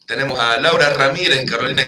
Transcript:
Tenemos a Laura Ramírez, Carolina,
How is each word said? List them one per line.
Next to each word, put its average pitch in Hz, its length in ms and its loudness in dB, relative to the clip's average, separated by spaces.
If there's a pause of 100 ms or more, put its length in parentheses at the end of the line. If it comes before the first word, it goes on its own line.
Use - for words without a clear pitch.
Tenemos 135 340 -4
a 117 200 2
Laura 147 340 4
Ramírez, 135 540 0
Carolina, 131 400 -2